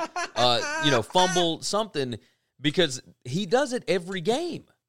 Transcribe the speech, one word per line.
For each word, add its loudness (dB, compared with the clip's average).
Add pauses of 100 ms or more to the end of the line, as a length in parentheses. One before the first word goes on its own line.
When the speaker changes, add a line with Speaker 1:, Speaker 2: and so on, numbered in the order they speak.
(380)
Speaker 1:
uh, 2
you 4
know, 4
Speaker 2:
<laughs> -6
Speaker 1:
fumble, 2
something, -2 (440)
because 0 (240)
he -4
does 2
it -4
every -2
game." -2 (260)